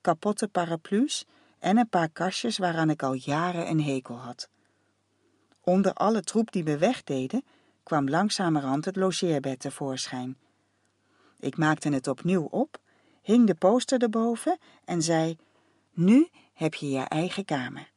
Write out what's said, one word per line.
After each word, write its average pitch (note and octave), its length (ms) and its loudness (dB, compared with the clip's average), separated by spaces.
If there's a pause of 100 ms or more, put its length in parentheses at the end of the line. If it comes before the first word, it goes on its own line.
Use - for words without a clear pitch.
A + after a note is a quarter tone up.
kapotte G#3 480 0
paraplu's F3+ 760 -2 (340)
en F#3+ 180 2
een A#3 120 2
paar E3+ 200 2
kastjes F#3 500 -4
waaraan E3 320 0
ik D3+ 120 -2
al C3 100 0
jaren D#3 560 -2
een D#3 140 2
hekel C3 340 -4
had. A#2+ 320 -14 (1120)
Onder F#3+ 320 2
alle G#3+ 280 2
troep A3 320 -2
die F3 120 -2
we D3+ 140 0
wegdeden, D3+ 680 -2 (380)
kwam C#3+ 260 0
langzamerhand D#3 760 0
het F#3+ 120 -4
logeerbed E3 640 -2
tevoorschijn. C3 760 -8 (1000)
Ik - 180 -6
maakte D#3 320 2
het C#3 200 -2
opnieuw E3+ 420 0
op, - 280 -4 (440)
hing A#3 240 6
de F#3 80 4
poster A#3+ 480 2
erboven A#3 560 0 (260)
en F3 180 -2
zei: D#3+ 340 0 (560)
"Nu A3+ 360 6 (260)
heb D#3+ 200 -4
je D3 160 -6
je C3+ 100 0
eigen F3 440 -4
kamer. C3 520 -6